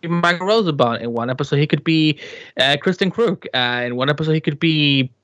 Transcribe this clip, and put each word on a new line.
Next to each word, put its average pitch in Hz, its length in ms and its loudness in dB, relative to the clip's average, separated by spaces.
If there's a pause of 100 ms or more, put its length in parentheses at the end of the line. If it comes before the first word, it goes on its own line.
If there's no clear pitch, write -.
Michael 170 460 0
Rosenbaum. 151 480 2
In 120 160 -6
one 117 180 -4
episode 139 300 -2
he 151 60 2
could 151 180 -2
be, 156 340 2 (400)
uh, 139 220 2
Kristen 185 320 0
Kruk. - 420 -2
Uh, 123 320 -2
in 123 80 -6
one 131 160 0
episode 156 220 0
he 156 80 0
could 147 180 -4
be 147 520 2 (140)